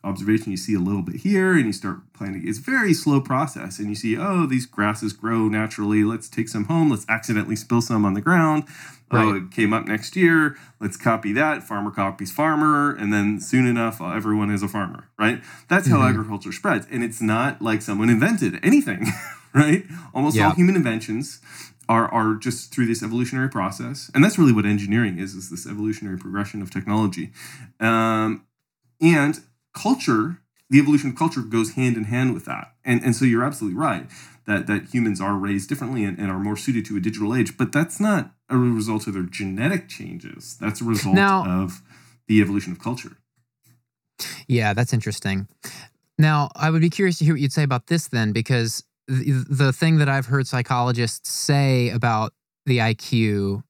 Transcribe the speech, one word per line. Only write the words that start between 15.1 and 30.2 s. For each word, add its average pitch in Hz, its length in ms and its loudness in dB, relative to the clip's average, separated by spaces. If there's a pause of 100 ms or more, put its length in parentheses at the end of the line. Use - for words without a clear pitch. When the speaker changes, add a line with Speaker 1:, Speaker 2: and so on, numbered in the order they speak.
Speaker 1:
right? 110 220 0 (260)
That's 185 220 2
how 120 80 6
Speaker 2:
Mm-hmm. 107 120 6
Speaker 1:
agriculture 104 440 -2
spreads. 139 360 -2
And 120 140 -4
it's 113 160 -6
not 117 420 0
like 107 200 0
someone 107 280 0
invented 123 540 2
anything, 208 440 4 (240)
<laughs> - 220 -20
right? 151 320 4 (280)
Almost 139 240 2
all 101 120 6
Speaker 2:
Yeah. - 60 2
Speaker 1:
human 180 220 6
inventions 117 640 -4 (480)
are, 113 240 4
are 110 220 2
just 120 380 -8
through 123 120 2
this 113 180 -2
evolutionary 123 460 -2
process. 120 640 -6
And 139 100 6
that's 208 140 4
really 147 160 6
what 107 120 2
engineering 104 520 0
is, 95 180 -10
is 92 140 -14
this 87 180 -12
evolutionary 104 500 -6
progression 101 440 -8
of 92 80 -10
technology. 98 600 -2 (500)
Um, 113 640 0 (580)
and 151 380 4 (340)
culture, 170 680 0 (320)